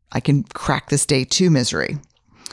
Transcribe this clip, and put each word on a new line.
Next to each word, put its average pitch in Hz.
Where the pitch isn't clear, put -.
I -
can 143
crack -
this -
day 135
two 185
misery. 127